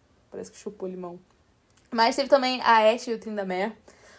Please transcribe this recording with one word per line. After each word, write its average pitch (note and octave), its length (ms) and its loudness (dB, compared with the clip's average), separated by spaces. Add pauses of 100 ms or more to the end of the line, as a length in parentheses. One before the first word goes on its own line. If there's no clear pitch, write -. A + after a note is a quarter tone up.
(320)
Parece F#3+ 180 -14
que - 80 -20
chupou F#3+ 320 -12
limão. F3+ 300 -12 (720)
Mas A#3 240 2
teve C4+ 140 -4
também B3+ 320 2
a A3 280 6
Ashe A#3+ 220 -2
e - 20 -4
o A3 60 -6
Tryndamere. G3+ 560 -6 (440)